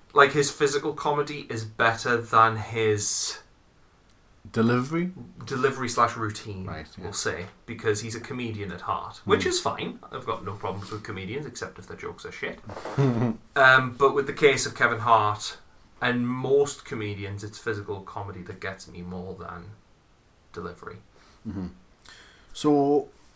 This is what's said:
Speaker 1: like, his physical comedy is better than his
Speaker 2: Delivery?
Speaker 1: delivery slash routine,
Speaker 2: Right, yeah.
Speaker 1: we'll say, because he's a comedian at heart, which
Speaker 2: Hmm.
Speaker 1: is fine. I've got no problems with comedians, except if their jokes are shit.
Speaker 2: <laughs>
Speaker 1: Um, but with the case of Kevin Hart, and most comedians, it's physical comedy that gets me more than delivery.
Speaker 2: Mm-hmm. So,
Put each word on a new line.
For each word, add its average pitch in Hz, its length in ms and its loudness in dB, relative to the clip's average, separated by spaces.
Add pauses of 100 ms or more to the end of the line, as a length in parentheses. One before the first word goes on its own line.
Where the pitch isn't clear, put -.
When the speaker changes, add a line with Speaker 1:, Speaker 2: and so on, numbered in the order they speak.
(140)
Speaker 1:
like, 139 180 8
his 143 180 2
physical 143 420 0
comedy 147 580 -2
is 113 140 -4
better 117 540 2
than 113 380 4
his 107 840 0 (1120)
Speaker 2:
Delivery? 131 600 2 (340)
Speaker 1:
delivery 127 440 -2
slash 117 280 2
routine, 104 500 -6
Speaker 2:
Right, 78 200 -10 (100)
yeah. 92 80 -12
Speaker 1:
we'll 85 80 -10
say, 90 340 -4 (200)
because 113 340 -2
he's 113 140 -8
a 120 60 -8
comedian 113 520 -6
at 87 100 -12
heart, - 420 -6
which - 200 4
Speaker 2:
Hmm. 370 40 2
Speaker 1:
is - 120 0
fine. - 380 -4 (120)
I've - 160 -10
got 110 180 -4
no 101 80 -6
problems 98 380 -6
with 107 120 -8
comedians, 107 440 -8
except - 320 -12
if 92 80 -18
their 87 100 -14
jokes - 280 -12
are 90 80 -12
shit. - 260 -10 (380)
Speaker 2:
<laughs> 120 420 2 (180)
Speaker 1:
Um, 131 420 8
but 139 160 6
with 139 120 2
the 143 60 -4
case 135 340 6
of - 80 -6
Kevin 117 260 2
Hart, 107 580 4 (420)
and 123 260 0
most 131 580 2
comedians, 101 600 -6
it's 104 140 -12
physical 101 420 -6
comedy 95 420 -10
that 90 180 -12
gets 95 280 -10
me 87 140 -14
more 92 320 -10
than 90 360 -14 (800)
delivery. - 440 -12 (500)
Speaker 2:
Mm-hmm. 92 200 -6 (840)
So, 143 560 4 (280)